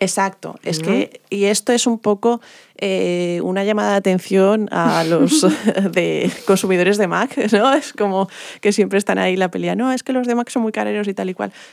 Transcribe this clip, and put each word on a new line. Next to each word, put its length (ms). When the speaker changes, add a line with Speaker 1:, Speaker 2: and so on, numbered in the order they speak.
Speaker 1:
Exacto. 600
Es 160
Speaker 2:
Ujú. 80
Speaker 1:
que, 420
y 160
esto 260
es 160
un 120
poco, 420
eh, 640
una 220
llamada 280
de 60
atención 760
a 340
los 400
Speaker 2:
<laughs> 100
Speaker 1:
<laughs> 200
de 360
consumidores 520
de 100
Mac, 300
¿no? 200
Es 200
como 340
que 140
siempre 260
están 200
ahí 180
la 120
pelea, 280
"No, 160
es 100
que 80
los 160
de 80
Mac 140
son 120
muy 120
careros 340
y 60
tal 160
y 60
cual". 180